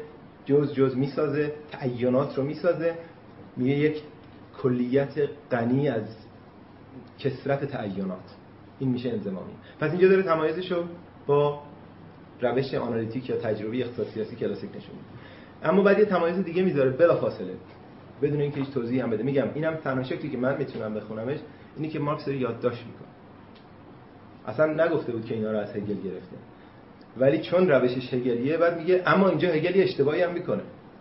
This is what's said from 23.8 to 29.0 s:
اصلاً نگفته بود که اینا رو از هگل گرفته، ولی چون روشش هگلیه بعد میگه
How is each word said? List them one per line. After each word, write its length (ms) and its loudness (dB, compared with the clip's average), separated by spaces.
اصلاً 380 2
نگفته 260 0
بود 140 -4
که 100 -4
اینا 160 -2
رو 60 0
از 120 -4
هگل 320 -4
گرفته، 360 -10
ولی 220 4
چون 300 4
روشش 440 2
هگلیه 440 0
بعد 200 2
میگه 280 2